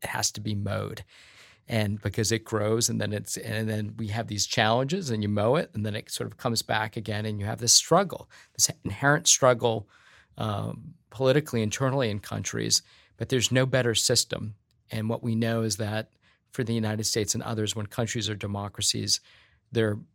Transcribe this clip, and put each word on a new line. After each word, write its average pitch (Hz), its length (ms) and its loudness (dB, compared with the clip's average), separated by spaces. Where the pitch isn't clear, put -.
has - 280 -2
to - 80 -10
be 104 160 -2
mowed, 101 480 -4
and 107 340 0
because 107 300 0
it 113 140 -2
grows 110 420 0
and 113 140 -2
then 104 100 -2
it's, 104 240 -6
and 110 340 -4
then 107 280 -4
we 113 100 -6
have 110 200 -4
these 104 180 -2
challenges 135 640 2
and 107 120 0
you 104 80 0
mow 104 260 4
it - 180 -2
and 104 120 -4
then 104 100 -4
it - 140 -10
sort 117 220 -6
of - 60 -20
comes 117 240 -2
back 110 340 -2
again 107 300 -4
and 107 140 -4
you 98 60 -4
have 110 140 -4
this 117 140 2
struggle, - 560 4
this - 160 2
inherent 139 420 2
struggle, 117 640 4
um, 107 560 -6
politically, 131 520 2
internally 127 480 0
in 101 100 -4
countries. 110 640 -2
But 117 120 -6
there's 123 220 2
no 131 140 6
better 123 300 2
system. - 600 0
And 110 200 -4
what 117 120 -4
we 117 140 0
know 113 260 0
is 110 160 -2
that 110 320 -4
for 135 120 -4
the 113 100 -2
United 107 300 0
States 104 300 0
and 113 100 -4
others, 107 320 -4
when 107 100 -6
countries 107 440 -4
are 107 60 -4
democracies, 104 880 -4
they're 110 280 2